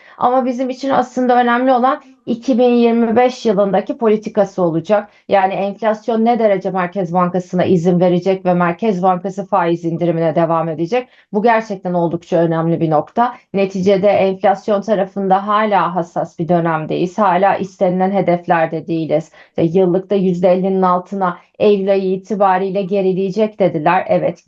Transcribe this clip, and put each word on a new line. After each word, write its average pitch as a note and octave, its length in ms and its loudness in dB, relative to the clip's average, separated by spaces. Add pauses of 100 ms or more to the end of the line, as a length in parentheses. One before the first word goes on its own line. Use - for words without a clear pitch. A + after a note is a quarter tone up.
(180)
Ama B3+ 260 2
bizim B3+ 260 -4
için C4+ 200 -6
aslında B3 500 0
önemli B3 320 2
olan B3+ 280 0 (260)
iki A#3+ 320 -2
bin B3 120 4
yirmi A#3 460 2
beş B3 300 0
yılındaki G3+ 520 0
politikası G#3+ 640 0
olacak. F3 460 0 (200)
Yani G3 260 2
enflasyon G#3+ 680 -2
ne A#3+ 140 2
derece G3 320 0
Merkez F3+ 440 -4
Bankası'na F3+ 500 0
izin F3 360 2
verecek F3+ 440 0
ve F3+ 100 2
Merkez F3 480 -2
Bankası F#3 440 -2
faiz E3+ 380 -2
indirimine E3 500 -2
devam E3 340 0
edecek? E3+ 400 -4 (240)
Bu G3+ 100 -2
gerçekten G#3+ 520 0
oldukça E3+ 420 -2
önemli E3 440 0
bir D#3+ 100 0
nokta. A#3 440 0 (200)
Neticede G3 540 0
enflasyon G3 720 0
tarafında G3 680 -2
hala G3+ 480 0
hassas E3+ 440 -6
bir E3 100 -4
dönemdeyiz. E3 680 -2
Hala F#3+ 380 2
istenilen F#3 540 -2
hedeflerde F3 760 -2
değiliz. D#3+ 440 -2 (180)
İşte - 140 -4
yıllıkta F3+ 520 2
yüzde F#3 380 2
ellinin F#3+ 300 0
altına F3+ 560 -2 (200)
Eylül G3+ 320 2
ayı F#3+ 220 0
itibariyle F#3+ 680 -2
gerileyecek G3 760 -2
dediler. E3+ 500 0
Evet, E3+ 400 -2